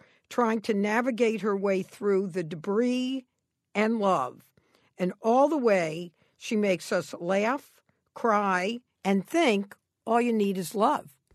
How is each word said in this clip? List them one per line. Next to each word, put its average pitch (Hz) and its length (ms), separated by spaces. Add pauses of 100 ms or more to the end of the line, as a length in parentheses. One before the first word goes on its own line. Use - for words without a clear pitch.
(300)
trying 226 320
to 220 140
navigate 220 640
her 202 160
way 190 240
through 196 460
the 180 160
debris 247 840 (500)
and 220 240
love. 175 460 (540)
And 185 120 (100)
all 254 280
the 320 80
way, 175 540 (260)
she - 180
makes 196 360
us 175 280
laugh, 202 600 (320)
cry, 208 680 (240)
and 196 220
think 220 500 (300)
all 233 160
you 240 100
need 202 280
is 175 160
love. 240 320 (280)